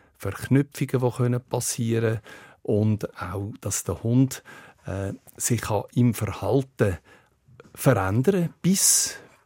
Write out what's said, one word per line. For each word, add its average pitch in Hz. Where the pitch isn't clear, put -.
Verknüpfungen, 127
die 123
passieren 113
können -
und 107
auch, 98
dass -
der -
Hund, 127
äh, 98
sich -
kann 107
im 120
Verhalten 104
verändern, 131
bis, -